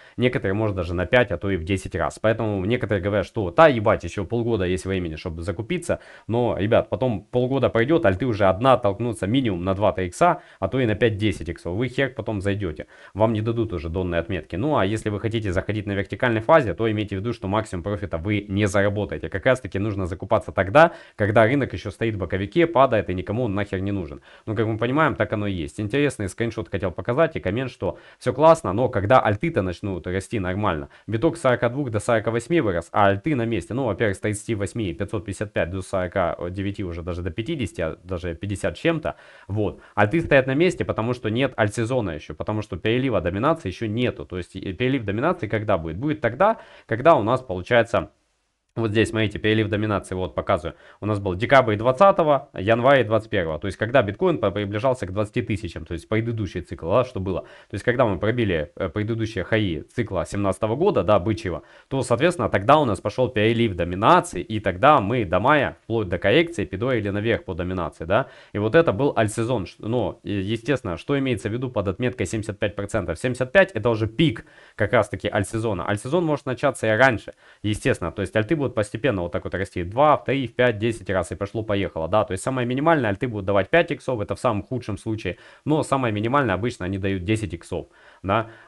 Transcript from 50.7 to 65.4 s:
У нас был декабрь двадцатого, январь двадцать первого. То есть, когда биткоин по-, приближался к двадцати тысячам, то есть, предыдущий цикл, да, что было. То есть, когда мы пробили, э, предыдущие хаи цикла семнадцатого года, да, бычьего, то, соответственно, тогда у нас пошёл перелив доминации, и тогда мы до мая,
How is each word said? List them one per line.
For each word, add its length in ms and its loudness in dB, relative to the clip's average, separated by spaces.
У 60 -6
нас 140 0
был 160 -2
декабрь 420 4
двадцатого, 760 4
январь 520 4
двадцать 240 0
первого. 280 0
То 100 -6
есть, 100 -6
когда 240 2
биткоин 360 0
по-, 140 0
приближался 560 -2
к 60 -8
двадцати 280 -2
тысячам, 440 -6
то 80 -10
есть, 160 -10
предыдущий 500 -2
цикл, 300 -8
да, 160 4
что 160 -8
было. 220 -4
То 60 -10
есть, 100 -8
когда 200 2
мы 140 0
пробили, 560 0
э, 140 -4
предыдущие 560 -4
хаи 400 0
цикла 300 -2
семнадцатого 500 -2
года, 280 2
да, 160 4
бычьего, 420 -4
то, 160 -2
соответственно, 460 2
тогда 280 4
у 60 4
нас 160 0
пошёл 300 0
перелив 480 2
доминации, 640 2
и 180 -6
тогда 400 4
мы 240 0
до 160 2
мая, 440 2